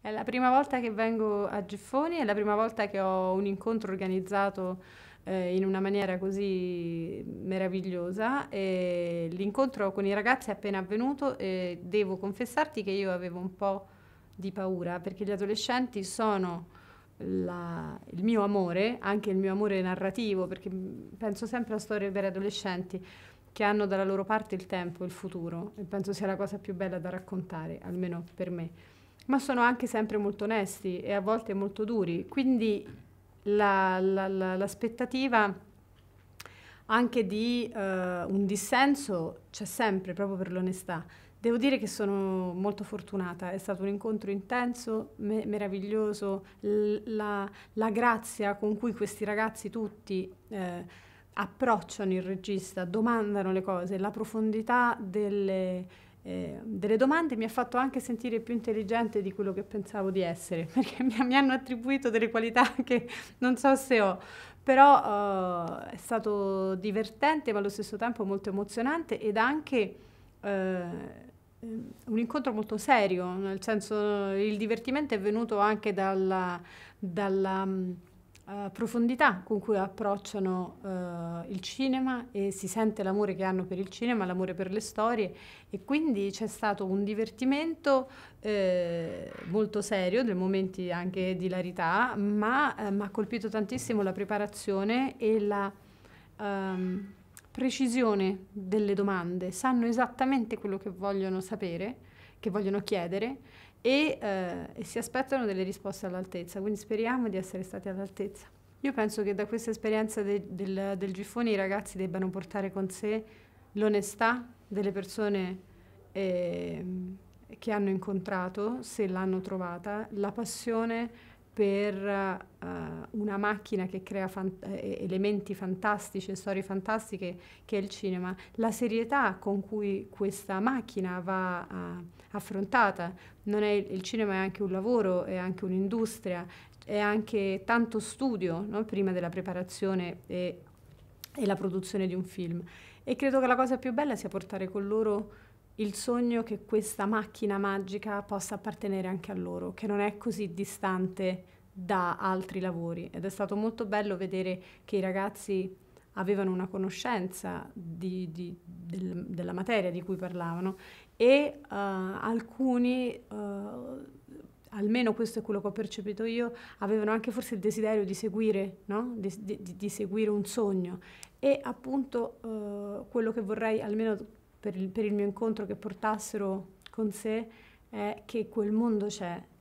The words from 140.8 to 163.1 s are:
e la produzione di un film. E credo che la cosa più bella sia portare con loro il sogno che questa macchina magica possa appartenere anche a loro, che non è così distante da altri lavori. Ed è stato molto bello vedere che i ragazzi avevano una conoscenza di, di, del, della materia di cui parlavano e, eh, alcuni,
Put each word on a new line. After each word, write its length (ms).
e 100
la 80
produzione 540
di 60
un 100
film. 380
E 100
credo 240
che 80
la 100
cosa 220
più 140
bella 240
sia 120
portare 400
con 200
loro 540
il 180
sogno 480
che 220
questa 420
macchina 520
magica 640
possa 340
appartenere 520
anche 240
a 20
loro, 400
che 120
non 140
è 160
così 380
distante 880
da 440
altri 440
lavori. 520
Ed 120
è 40
stato 280
molto 280
bello 320
vedere 460
che 120
i 40
ragazzi 840
avevano 360
una 160
conoscenza 1040
di, 580
di, 320
del, 640
della 260
materia 380
di 120
cui 120
parlavano 640
e, 100
eh, 420
alcuni, 1400